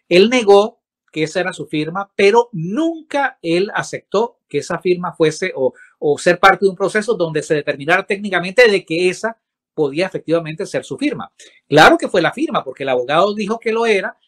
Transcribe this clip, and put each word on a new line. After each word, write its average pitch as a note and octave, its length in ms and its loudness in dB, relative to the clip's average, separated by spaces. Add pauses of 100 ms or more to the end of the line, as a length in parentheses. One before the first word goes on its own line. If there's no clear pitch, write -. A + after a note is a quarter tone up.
Él F#3+ 220 4
negó G#3+ 540 4 (280)
que D#3 120 -4
esa D#3 160 -4
era F3+ 140 -4
su D#3 120 -12
firma, E3 480 -6
pero G#3 380 4
nunca C#4 920 -4
él F3 320 -2
aceptó - 760 -4
que D3 80 -6
esa E3 220 -4
firma F3 340 -2
fuese E3 420 -2
o, C3 180 -2 (240)
o C#3+ 200 -2
ser F3 220 2
parte F#3+ 260 6
de G3 40 2
un F#3 60 -4
proceso G#3 400 -2
donde D#3+ 260 -4
se D#3 140 -2
determinara D3 500 -2
técnicamente G3 640 0
de F#3+ 140 0
que F3+ 260 -2
esa E3+ 320 -8 (320)
podía D#3 340 -2
efectivamente D#3+ 580 -4
ser B2+ 180 -6
su C3 140 -12
firma. A3+ 340 -6 (380)
Claro F3+ 280 8
que C#4+ 120 -6
fue F#3 120 2
la D#3 120 0
firma, B3+ 320 -6
porque C3+ 180 -12
el C3+ 60 -4
abogado C#3+ 440 0
dijo G#3+ 260 -6
que A3+ 120 -6
lo A3+ 140 -2
era, G#3+ 320 -2 (100)